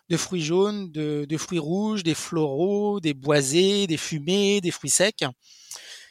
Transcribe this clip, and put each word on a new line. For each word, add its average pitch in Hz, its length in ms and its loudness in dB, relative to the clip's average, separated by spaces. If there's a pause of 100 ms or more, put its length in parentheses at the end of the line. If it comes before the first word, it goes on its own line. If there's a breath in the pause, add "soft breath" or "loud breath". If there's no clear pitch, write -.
de 170 80 0
fruits 180 240 -4
jaunes, 190 500 0
de, 151 380 -4
de 156 80 -2
fruits 170 220 -4
rouges, 202 420 -2
des 160 140 0
floraux, 190 840 0
des 156 140 0
boisés, 151 720 4
des 160 120 0
fumés, 196 640 0
des 175 120 -2
fruits - 180 -6
secs. 180 360 2 (840 loud breath)